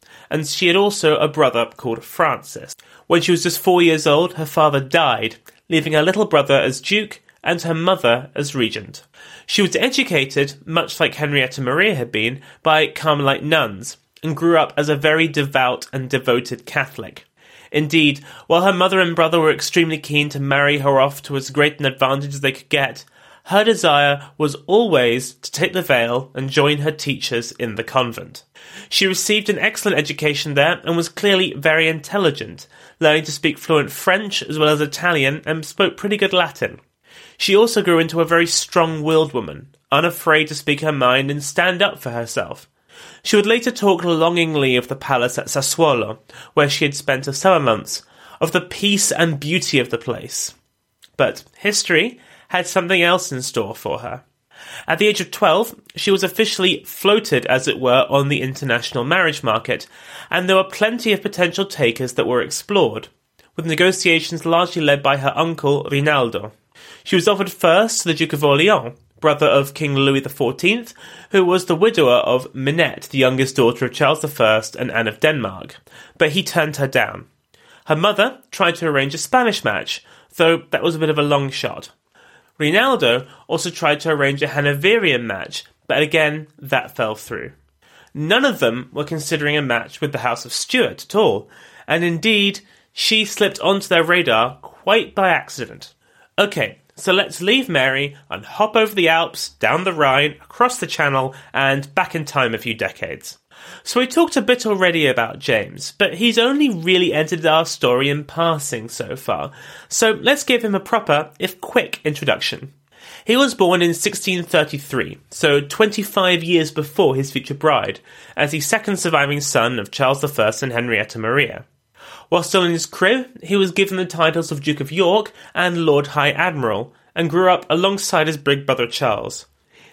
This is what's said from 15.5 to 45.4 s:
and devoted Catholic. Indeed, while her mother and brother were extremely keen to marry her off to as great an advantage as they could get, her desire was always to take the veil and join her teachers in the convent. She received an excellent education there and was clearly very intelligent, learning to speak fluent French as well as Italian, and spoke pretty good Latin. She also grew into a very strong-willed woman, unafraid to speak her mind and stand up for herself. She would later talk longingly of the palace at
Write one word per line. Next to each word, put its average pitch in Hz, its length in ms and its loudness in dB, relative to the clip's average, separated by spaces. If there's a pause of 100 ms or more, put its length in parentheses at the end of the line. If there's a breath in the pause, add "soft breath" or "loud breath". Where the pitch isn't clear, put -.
and 131 160 -6
devoted 123 560 -2
Catholic. - 600 -8 (460 loud breath)
Indeed, 147 480 2 (280 loud breath)
while 170 160 4
her 196 100 4
mother 190 260 2
and 170 160 2
brother 165 240 4
were 156 120 4
extremely 160 460 0
keen 147 320 -2
to 143 100 -8
marry 143 400 2
her 139 200 4
off 139 240 2
to 143 140 -6
as 135 120 -8
great 147 300 0
an 147 60 -2
advantage 135 480 0
as 139 80 -10
they 139 100 0
could - 180 -10
get, 135 360 -2 (400 soft breath)
her 202 180 2
desire 143 760 2
was 147 180 -2 (120)
always 143 680 2
to - 160 -14
take 180 220 -2
the 180 80 -2
veil 123 540 0
and 135 140 -6
join 147 300 2
her 151 120 -2
teachers 127 640 -6
in 113 220 -6
the 113 80 -6
convent. 117 600 -4 (460 loud breath)
She - 180 0
received 208 420 -2
an 196 80 0
excellent 208 400 -2
education 147 560 -2
there 160 300 2
and 170 140 0
was 165 120 -2
clearly 190 440 0
very 160 340 2
intelligent, 160 800 -4 (320 loud breath)
learning 156 240 4
to 151 80 -10
speak - 260 -4
fluent 147 340 0
French 196 520 -2
as 156 160 -6
well 151 100 4
as 151 120 2
Italian, 151 640 -2
and 156 200 -6
spoke - 300 -2
pretty 208 220 -4
good 196 160 0
Latin. 165 480 -2 (560 loud breath)
She - 180 0
also 220 260 4
grew 170 180 4
into 165 200 0
a 165 60 2
very 165 200 2
strong-willed 160 880 0
woman, 85 400 -8 (180)
unafraid 156 580 2
to 156 60 -10
speak 143 260 -2
her 156 100 0
mind 135 400 2
and 143 100 -6
stand 175 400 0
up 185 180 -2
for 123 120 -8
herself. 113 580 -8 (540 loud breath)
She - 120 0
would 208 100 6
later 233 260 0
talk 196 320 2
longingly 160 720 2
of 123 140 0
the 135 60 -6
palace 127 420 -2
at - 100 -6